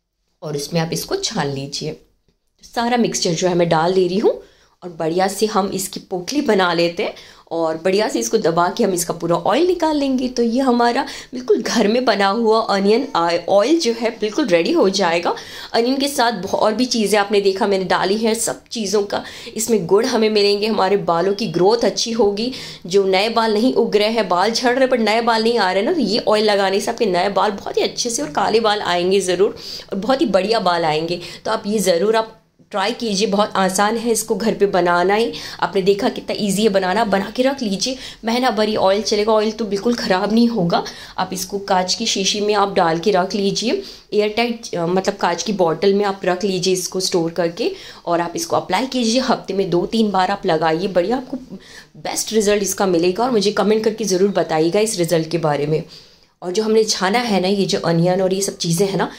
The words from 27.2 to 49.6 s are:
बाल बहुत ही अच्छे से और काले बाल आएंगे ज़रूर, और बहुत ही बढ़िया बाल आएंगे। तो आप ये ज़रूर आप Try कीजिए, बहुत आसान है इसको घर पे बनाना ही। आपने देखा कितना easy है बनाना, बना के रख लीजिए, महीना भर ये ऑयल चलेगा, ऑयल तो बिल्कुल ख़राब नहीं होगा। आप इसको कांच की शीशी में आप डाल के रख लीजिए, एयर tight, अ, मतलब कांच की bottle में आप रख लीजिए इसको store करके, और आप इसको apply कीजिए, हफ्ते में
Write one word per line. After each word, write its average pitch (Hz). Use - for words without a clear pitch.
बाल 196
बहुत -
ही 427
अच्छे -
से 233
और 302
काले 208
बाल 208
आएंगे 180
ज़रूर, 185
और 196
बहुत 262
ही 320
बढ़िया 196
बाल 175
आएंगे। 165
तो -
आप 220
ये 214
ज़रूर 185
आप 220
Try 202
कीजिए, 220
बहुत 202
आसान 196
है 233
इसको 226
घर 208
पे 196
बनाना 175
ही। 226
आपने 202
देखा 202
कितना -
easy 196
है 226
बनाना, 190
बना 196
के 254
रख 269
लीजिए, 208
महीना 240
भर 214
ये 214
ऑयल 202
चलेगा, 214
ऑयल 220
तो 226
बिल्कुल 202
ख़राब 196
नहीं 233
होगा। 214
आप 180
इसको 180
कांच 185
की 233
शीशी 208
में 208
आप 196
डाल 170
के 202
रख 185
लीजिए, 214
एयर 208
tight, 233
अ, 170
मतलब 185
कांच 175
की 220
bottle 180
में 202
आप 196
रख 180
लीजिए 185
इसको 180
store 170
करके, 175
और 170
आप 170
इसको -
apply 185
कीजिए, 254
हफ्ते 233
में 190